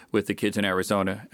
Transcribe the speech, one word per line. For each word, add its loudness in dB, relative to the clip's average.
with 0
the 0
kids -2
in 2
Arizona 0